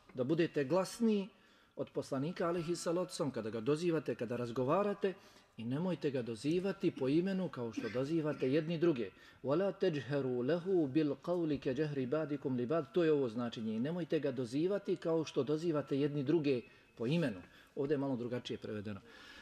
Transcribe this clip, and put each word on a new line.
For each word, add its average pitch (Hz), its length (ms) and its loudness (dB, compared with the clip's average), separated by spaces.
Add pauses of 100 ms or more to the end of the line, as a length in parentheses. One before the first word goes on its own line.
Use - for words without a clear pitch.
(140)
da 127 100 0
budete 156 400 2
glasniji 190 640 2 (480)
od - 140 -6
poslanika, 151 580 -2
alejhi 170 280 0
salatu 175 340 -2
vesselam, 147 220 -4
kada 110 180 -4
ga 110 120 -4
dozivate, 151 540 0
kada 120 220 -4
razgovarate, 156 760 0 (440)
i 220 60 -8
nemojte 156 480 -2
ga 131 100 0
dozivati 165 680 0
po 135 180 0
imenu 185 400 2
kao 117 220 -4
što 120 180 -4
dozivate 135 600 0
jedni 160 260 2
druge.” 139 320 2 (340)
وَلَا 170 280 2
تَجْهَرُوا 135 720 0
لَهُ 165 500 2
بِالْقَوْلِ 156 680 0
كَجَهْرِ 139 480 0
بَعْضِكُمْ 147 500 -2
لِبَعْضٍ. 135 340 0
To 180 120 2
je 156 80 6
ovo 139 180 4
značenje. 113 460 -4
„I 110 40 -2
nemojte 160 400 0
ga 139 120 0
dozivati 156 640 0
kao 165 300 0
što 143 180 0
dozivate 151 560 0
jedni 147 240 0
druge 143 380 4 (360)
po 117 100 -2
imenu.” 131 340 2 (340)
Ovdje 143 180 0
je 143 40 2
malo 139 180 -2
drugačije 120 420 -4
prevedeno. 104 420 -8 (420)